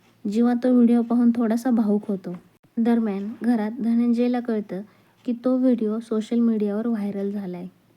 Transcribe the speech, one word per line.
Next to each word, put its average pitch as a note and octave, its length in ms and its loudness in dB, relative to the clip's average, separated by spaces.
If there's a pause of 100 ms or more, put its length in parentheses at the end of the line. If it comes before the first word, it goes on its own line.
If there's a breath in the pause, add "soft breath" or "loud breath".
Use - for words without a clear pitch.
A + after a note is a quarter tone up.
(320 soft breath)
जीवा A#3+ 220 2
तो B3+ 200 2
व्हिडिओ A#3+ 280 6
पाहून A#3+ 340 2
थोडासा A#3 340 0
भावूक G#3 380 0
होतो. F#3+ 280 -6 (420)
दरम्यान A3 540 0 (100)
घरात A3 300 0
धनंजयला A#3+ 680 0
कळतं G#3+ 420 -6 (440 soft breath)
की B3 80 -2 (120)
तो B3+ 120 2
व्हिडिओ A#3 420 0
सोशल A3+ 400 -2
मीडियावर A3 480 0
व्हायरल G3+ 440 -4
झालाय. F#3 360 -8 (300)